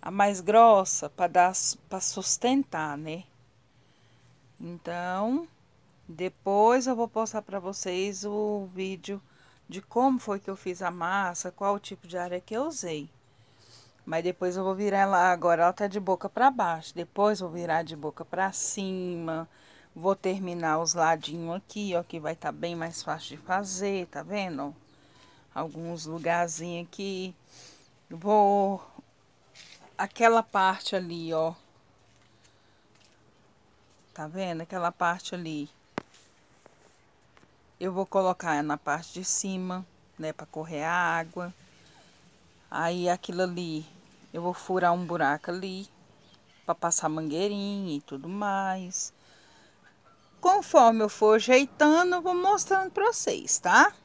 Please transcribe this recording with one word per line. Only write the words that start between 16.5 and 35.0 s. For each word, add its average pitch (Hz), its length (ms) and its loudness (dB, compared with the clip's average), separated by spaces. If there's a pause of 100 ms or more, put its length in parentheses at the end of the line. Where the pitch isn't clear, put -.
Depois 202 460 0
vou 180 100 -8
virar 165 320 -2
de 160 140 -10
boca 151 280 -10
pra 190 280 -2
cima. 175 960 -4 (480)
Vou 185 180 2
terminar 175 640 -2
os 165 160 -2
ladinhos 165 600 0
aqui, 202 400 -6
ó, 175 80 0
que 165 160 -10
vai 156 160 -6
tá 160 160 -8
bem 170 240 -8
mais 165 260 -8
fácil 156 340 -10
de 156 60 -20
fazer, 190 640 -4
tá 143 160 -12
vendo? 160 520 -6 (800)
Alguns 165 540 -10
lugarzinhos 170 800 -4
aqui. 190 480 -8 (720)
Vou, 202 720 2 (1160)
aquela 226 460 4
parte 190 500 0
ali, 170 400 -4
ó. 160 180 0 (2500)
Tá 156 140 -10
vendo? 175 320 -6
Aquela 175 320 -4
parte 175 420 -2